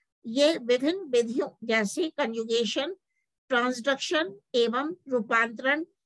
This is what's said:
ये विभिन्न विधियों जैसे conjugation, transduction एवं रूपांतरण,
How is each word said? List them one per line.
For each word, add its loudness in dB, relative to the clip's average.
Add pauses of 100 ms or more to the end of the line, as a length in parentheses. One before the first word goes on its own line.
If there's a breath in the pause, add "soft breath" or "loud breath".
(240)
ये 2
विभिन्न 0
विधियों 0 (160)
जैसे 0
conjugation, -2 (560)
transduction 0 (220)
एवं 2 (140)
रूपांतरण, 0 (240)